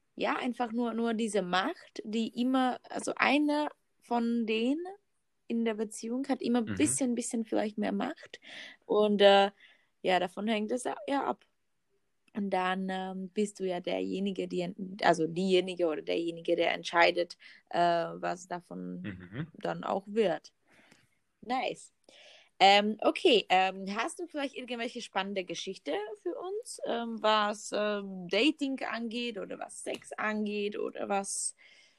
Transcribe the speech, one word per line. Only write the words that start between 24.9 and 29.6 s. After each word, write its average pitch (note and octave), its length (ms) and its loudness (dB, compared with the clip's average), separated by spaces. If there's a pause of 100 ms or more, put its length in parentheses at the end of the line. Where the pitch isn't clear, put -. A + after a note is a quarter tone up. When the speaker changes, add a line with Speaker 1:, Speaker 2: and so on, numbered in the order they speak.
Speaker 1:
spannende G3 440 -4
Geschichte F#3+ 480 -8 (300)
für F4 140 -4
uns, G#4 500 -8
ähm, A#3 340 -4
was, G#3+ 520 2
ähm, G3+ 560 -4
Dating C4+ 520 2
angeht A#3 580 -6
oder F3+ 200 -10
was - 240 -12